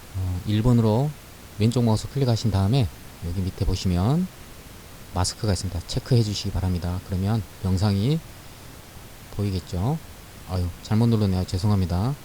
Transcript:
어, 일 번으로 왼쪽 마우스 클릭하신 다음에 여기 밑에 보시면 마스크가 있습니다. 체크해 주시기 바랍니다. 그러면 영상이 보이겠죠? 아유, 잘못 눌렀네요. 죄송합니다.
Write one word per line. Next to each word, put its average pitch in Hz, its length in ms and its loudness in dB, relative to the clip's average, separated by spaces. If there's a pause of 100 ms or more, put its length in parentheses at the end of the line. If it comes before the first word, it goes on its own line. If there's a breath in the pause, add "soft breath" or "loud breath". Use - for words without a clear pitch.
(160)
어, 92 300 -2
일 107 160 2
번으로 117 480 4 (500)
왼쪽 117 240 4
마우스 107 260 2
클릭하신 120 420 2
다음에 98 360 4 (380)
여기 90 160 -2
밑에 95 240 -2
보시면 98 640 2 (880)
마스크가 92 400 0
있습니다. 92 340 -2
체크해 120 360 2
주시기 101 280 -2
바랍니다. 87 560 0
그러면 98 340 0 (240)
영상이 101 540 2 (1160)
보이겠죠? 101 600 0 (520)
아유, 90 180 0 (160)
잘못 110 240 4
눌렀네요. 98 380 4
죄송합니다. 98 800 2